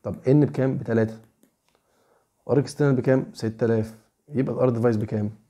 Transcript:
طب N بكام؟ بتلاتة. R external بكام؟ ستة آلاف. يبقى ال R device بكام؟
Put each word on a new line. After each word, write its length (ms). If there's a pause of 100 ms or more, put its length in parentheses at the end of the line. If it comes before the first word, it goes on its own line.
طب 220
N 40
بكام؟ 500
بتلاتة. 420 (1300)
R 40
external 280
بكام؟ 520
ستة 300
آلاف. 340 (300)
يبقى 360
ال 100
R 40
device 200
بكام؟ 320 (200)